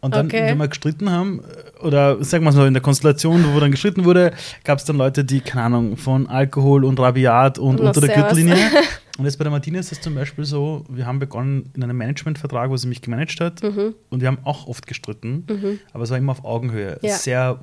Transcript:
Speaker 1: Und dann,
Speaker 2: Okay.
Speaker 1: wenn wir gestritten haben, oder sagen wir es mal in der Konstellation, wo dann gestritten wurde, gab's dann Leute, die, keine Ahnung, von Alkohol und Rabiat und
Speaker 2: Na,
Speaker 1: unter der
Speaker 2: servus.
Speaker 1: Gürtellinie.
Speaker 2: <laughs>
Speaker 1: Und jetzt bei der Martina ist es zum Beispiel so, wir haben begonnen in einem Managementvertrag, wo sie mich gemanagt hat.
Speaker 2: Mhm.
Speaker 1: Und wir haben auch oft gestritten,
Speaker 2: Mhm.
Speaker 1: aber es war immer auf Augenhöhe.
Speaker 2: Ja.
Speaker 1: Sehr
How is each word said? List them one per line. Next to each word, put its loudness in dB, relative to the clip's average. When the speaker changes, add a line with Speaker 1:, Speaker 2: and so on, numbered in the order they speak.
Speaker 1:
Und -2
dann, 2
Speaker 2:
Okay. 0
Speaker 1:
wenn 2
wir 0
gestritten -4
haben, -2
oder 2
sagen 0
wir 4
es 6
mal 8
in 4
der 0
Konstellation, 4
wo 4
dann 4
gestritten 0
wurde, 4
gab's 0
dann -2
Leute, 0
die, 0
keine -4
Ahnung, 0
von 0
Alkohol 2
und 2
Rabiat 4
und 0
Speaker 2:
Na, 4
Speaker 1:
unter 4
der 4
Speaker 2:
servus. 4
Speaker 1:
Gürtellinie. 6
Speaker 2:
<laughs> 4
Speaker 1:
Und -2
jetzt -2
bei -4
der -2
Martina -4
ist -8
es -14
zum -8
Beispiel -6
so, -4
wir -8
haben -4
begonnen -4
in -6
einem -4
Managementvertrag, -4
wo -2
sie -4
mich -6
gemanagt -6
hat. -6
Speaker 2:
Mhm. -4
Speaker 1:
Und -4
wir 0
haben -2
auch -6
oft -14
gestritten, -10
Speaker 2:
Mhm. -6
Speaker 1:
aber -8
es -8
war -2
immer -2
auf -8
Augenhöhe. -6
Speaker 2:
Ja. -2
Speaker 1:
Sehr -2